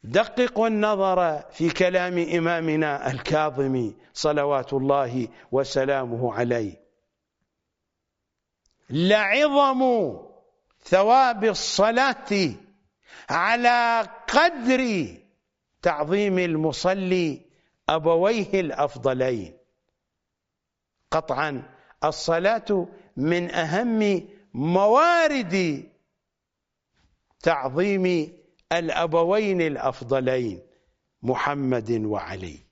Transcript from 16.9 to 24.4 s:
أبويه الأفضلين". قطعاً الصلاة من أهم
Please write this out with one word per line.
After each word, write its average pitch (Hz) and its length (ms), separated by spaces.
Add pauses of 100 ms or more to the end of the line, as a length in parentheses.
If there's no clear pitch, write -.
أبويه 170 680
الأفضلين". 127 1000 (1500)
قطعاً 143 640 (280)
الصلاة 185 840 (300)
من 170 340
أهم 202 760 (260)